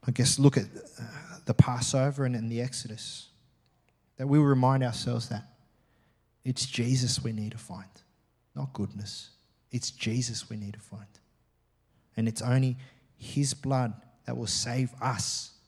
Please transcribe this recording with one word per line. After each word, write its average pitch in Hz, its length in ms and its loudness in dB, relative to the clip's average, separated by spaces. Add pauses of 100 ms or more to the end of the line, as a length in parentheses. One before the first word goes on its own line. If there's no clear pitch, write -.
I - 40 0
guess, 127 280 2
look 139 200 8
at, 95 60 0
uh, - 400 -14 (420)
the - 80 0
Passover 135 720 4
and, 123 100 0
and 113 160 -4
the 117 80 -2
Exodus, - 680 -10 (880)
that 131 80 -4
we 143 120 8
remind 135 460 6
ourselves 120 460 -2
that 107 140 -8 (1000)
it's 131 220 -4
Jesus 123 560 0
we 117 100 -4
need 107 200 -6
to 113 60 -12
find, - 300 -14 (680)
not 139 200 -8
goodness. - 560 -8 (400)
It's - 200 -6
Jesus 117 600 -4
we 110 60 -8
need 104 180 -10
to 104 60 -18
find. 101 260 -18 (1080)
And 113 140 0
it's 110 140 -6
only 127 340 2 (400)
his - 380 -2
blood 127 400 -2 (320)
that 120 100 -4
will 120 100 -6
save - 440 -2 (100)
us - 520 -4 (160)